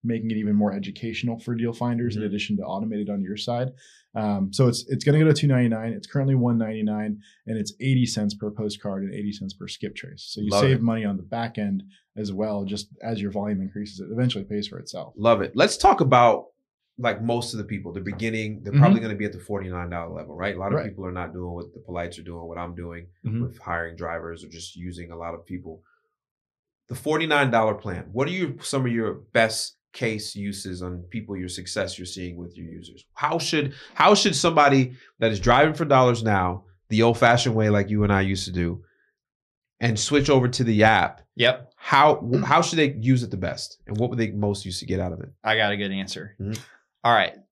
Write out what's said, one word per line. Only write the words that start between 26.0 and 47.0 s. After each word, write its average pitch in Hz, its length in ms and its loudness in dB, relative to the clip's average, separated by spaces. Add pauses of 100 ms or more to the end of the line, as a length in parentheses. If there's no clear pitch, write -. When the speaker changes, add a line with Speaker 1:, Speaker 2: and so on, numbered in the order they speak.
Speaker 2:
The 131 60 -10
forty-nine 151 540 2
dollar 113 260 2
plan, - 360 -10
what 131 160 -2
are 175 40 -6
your, 170 300 -4
some 135 240 -4
of 120 60 -2
your 110 220 -2 (180)
best - 460 0 (160)
case 110 420 -6
uses 98 460 -8
on 90 280 -10
people, 101 280 -10
your 90 120 -8
success 90 480 -6
you're 90 80 -12
seeing 87 300 -10
with 87 220 -14
your 85 80 -14
users? 85 480 -18
How 156 260 -4
should, 143 340 -2 (200)
how 202 220 6
should 190 200 2
somebody 139 580 6 (260)
that 113 120 4
is 101 80 -2
driving 135 360 6
for 160 100 -2
dollars 127 380 6
now, 95 420 2 (240)
the 110 140 4
old 117 140 6
fashioned 120 380 4
way 107 140 4
like 101 200 2
you 104 140 2
and 101 80 4
I 98 100 4
used 95 240 0
to 92 60 -10
do, 85 320 -2 (960)
and 113 200 0
switch 143 300 2
over 131 200 6
to 123 140 -2
the 107 200 4
app? 107 380 4 (140)
Speaker 3:
Yep. - 420 0
Speaker 2:
How, 147 400 6
wh-, 117 260 0
how 147 180 4
should 165 180 0
they 139 140 4
use 123 300 2
it 113 80 -8
the - 60 -6
best? - 500 -8
And 104 100 -8
what 117 120 0
would 120 100 -4
they 110 120 0
most 104 340 -2
used 90 160 -8
to - 40 -14
get 95 140 -4
out 90 140 -4
of - 80 -12
it? - 80 -14 (140)
Speaker 3:
I 110 120 2
got 107 160 2
a 101 60 -2
good 98 140 -4
answer. 98 480 -10
Speaker 2:
Mm-hmm. 110 220 -8 (420)